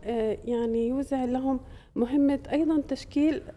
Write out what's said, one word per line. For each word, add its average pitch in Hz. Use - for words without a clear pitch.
آه، 220
يعني 233
يوزع 269
لهم 262
مهمة 277
أيضًا 311
تشكيل 285